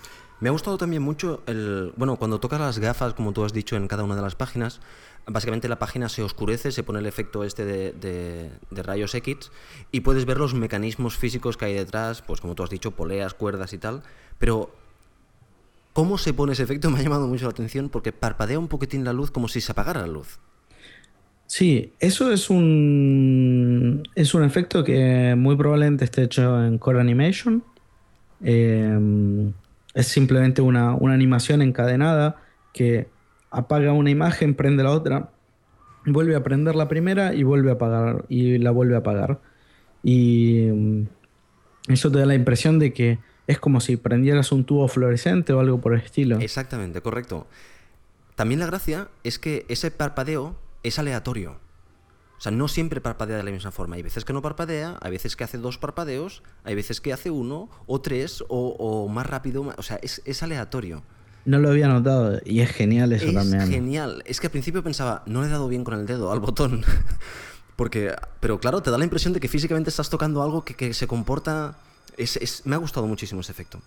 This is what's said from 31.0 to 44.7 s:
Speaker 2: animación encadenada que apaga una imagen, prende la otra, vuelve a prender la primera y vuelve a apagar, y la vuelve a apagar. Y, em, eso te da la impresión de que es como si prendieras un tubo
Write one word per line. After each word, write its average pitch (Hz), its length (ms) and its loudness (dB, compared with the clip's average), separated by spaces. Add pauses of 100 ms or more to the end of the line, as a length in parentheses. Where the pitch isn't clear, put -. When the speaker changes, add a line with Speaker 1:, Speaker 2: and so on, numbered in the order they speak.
Speaker 2:
animación 131 480 4
encadenada 139 760 2 (360)
que 120 360 2 (420)
apaga 147 440 2
una 143 160 4
imagen, 151 440 2
prende 139 280 4
la 135 100 4
otra, 147 380 0 (760)
vuelve 156 320 4
a 135 60 0
prender 147 340 0
la 156 100 2
primera 185 480 0
y 143 100 0
vuelve 135 260 4
a 123 40 2
apagar, 117 540 0
y 123 300 2
la 120 120 4
vuelve 123 240 4
a 117 40 2
apagar. 101 420 0 (600)
Y, 117 680 6
em, 107 380 2 (840)
eso 131 240 2
te 139 60 4
da 139 80 6
la 139 80 6
impresión 131 440 4
de 147 140 4
que 117 260 2 (280)
es 147 120 2
como 135 220 4
si 123 160 0
prendieras 135 560 2
un 135 120 4
tubo 143 240 4